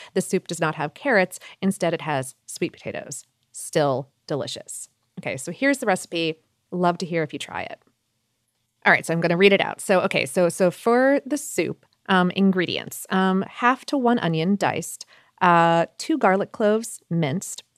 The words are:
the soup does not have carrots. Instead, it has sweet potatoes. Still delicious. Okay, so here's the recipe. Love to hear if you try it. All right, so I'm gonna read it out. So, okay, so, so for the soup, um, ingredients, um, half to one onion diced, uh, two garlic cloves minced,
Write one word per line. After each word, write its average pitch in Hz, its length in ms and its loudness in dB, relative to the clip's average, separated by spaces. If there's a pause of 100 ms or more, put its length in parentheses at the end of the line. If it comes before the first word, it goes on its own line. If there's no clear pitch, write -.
(140)
the 190 60 0
soup 180 280 -2
does 165 120 -6
not 156 160 -2
have 156 180 -6
carrots. 196 440 0 (220)
Instead, 185 340 0
it 151 80 -4
has 143 320 -4 (120)
sweet - 260 -6
potatoes. - 520 -12 (280)
Still 135 560 -2 (180)
delicious. - 640 -8 (320)
Okay, 113 160 -6
so 165 160 -10
here's 277 260 0
the 247 80 -6
recipe. 170 480 -2 (380)
Love 175 260 2
to 190 80 -6
hear 165 160 -2
if 151 100 -6
you 143 60 -8
try - 240 -10
it. - 160 -12 (1080)
All 208 80 4
right, - 140 0
so 165 80 0
I'm 170 60 0
gonna 170 160 2
read 196 160 8
it 196 80 4
out. - 200 -4
So, 185 200 2
okay, 147 260 0
so, 180 220 2
so 175 240 2
for 262 520 2
the 285 140 -4
soup, - 480 -6 (220)
um, 180 240 4
ingredients, 175 800 0
um, 190 380 0
half 254 380 -2
to - 100 -4
one 240 220 2
onion 165 380 0
diced, - 500 -4 (340)
uh, 170 460 6 (120)
two 320 200 -2
garlic 196 320 2
cloves 220 580 -2
minced, 165 540 -4 (160)